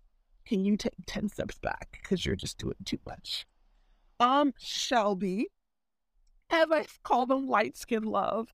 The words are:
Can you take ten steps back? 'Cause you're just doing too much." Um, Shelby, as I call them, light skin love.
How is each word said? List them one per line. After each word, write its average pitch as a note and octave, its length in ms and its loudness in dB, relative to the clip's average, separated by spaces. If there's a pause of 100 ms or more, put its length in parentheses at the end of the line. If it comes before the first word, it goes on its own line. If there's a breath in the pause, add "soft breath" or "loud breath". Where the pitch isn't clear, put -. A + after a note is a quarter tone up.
(460)
Can F#3+ 200 0
you G3+ 120 2
take - 160 -4 (120)
ten G#3 240 -4
steps - 300 -6
back? - 440 -8
'Cause F3+ 220 -2
you're C#2 100 0
just - 220 -8
doing - 180 -6 (100)
too - 200 -6
much." - 400 -10 (720)
Um, C4+ 400 4
Shelby, G3+ 880 0 (1000)
as D#4+ 220 4
I D4+ 140 2 (180)
call B3+ 220 2
them, C4+ 220 0
light A3+ 300 2
skin A3 260 -2
love. G#3 500 -2